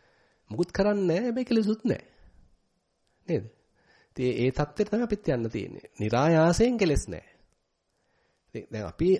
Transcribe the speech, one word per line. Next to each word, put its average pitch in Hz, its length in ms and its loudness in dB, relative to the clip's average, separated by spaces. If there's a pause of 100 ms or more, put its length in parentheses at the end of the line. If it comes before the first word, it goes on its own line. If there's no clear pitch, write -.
(500)
මුකුත් 170 220 -4
කරන්නේ 202 320 0
නැහැ, 175 180 2
හැබැයි 247 220 -2
කෙලසුත් 220 380 0
නැහැ. - 240 -2 (1200)
නේද? 143 180 -2 (640)
ඉතින් 127 300 -2
ඒ 123 140 2
තත්ත්වෙට 151 360 -2
තමයි 226 160 -2
අපිත් 214 260 -4
යන්න 120 200 -2
තියෙන්නේ. - 460 -8
නිරායාසයෙන් 160 840 2
කෙලස් 165 300 2
නැහැ. - 240 -12 (1120)
ඉතින් 113 240 -14
දැන් 107 180 -8
අපි 165 220 -2 (120)